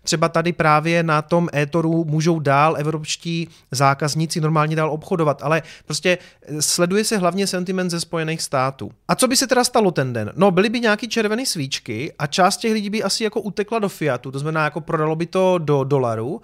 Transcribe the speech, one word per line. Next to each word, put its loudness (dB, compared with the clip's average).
třeba 0
tady 0
právě 2
na 2
tom 0
Ethoru 0
můžou 2
dál 4
evropští -4
zákazníci 0
normálně 2
dál 0
obchodovat, 0
ale 0
prostě, 0
eh, -8
sleduje 2
se 0
hlavně 0
sentiment -2
ze -2
Spojených -4
států. -2
A 0
co 2
by 0
se 0
teda 2
stalo 2
ten -2
den? -4
No, 4
byly 2
by -2
nějaký 0
červený -2
svíčky -6
a -2
část 2
těch 0
lidí -2
by -2
asi -2
jako -2
utekla -4
do 0
fiatu, -4
to -6
znamená, -2
jako -2
prodalo 0
by -4
to 2
do 2
dolaru, -2